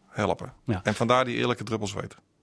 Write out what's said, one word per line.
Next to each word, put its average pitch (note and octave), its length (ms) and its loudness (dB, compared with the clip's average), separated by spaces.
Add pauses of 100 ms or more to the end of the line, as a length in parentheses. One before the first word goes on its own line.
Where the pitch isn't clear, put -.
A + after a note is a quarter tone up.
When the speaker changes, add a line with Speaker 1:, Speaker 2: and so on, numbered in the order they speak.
Speaker 1:
helpen. - 440 -2 (120)
Speaker 2:
Ja. G2 180 0
Speaker 1:
En G#2+ 120 0
vandaar B2 300 4
die A#2+ 120 -2
eerlijke A#2+ 280 0
druppel G#2+ 240 -2
zweet. G2 280 -8 (260)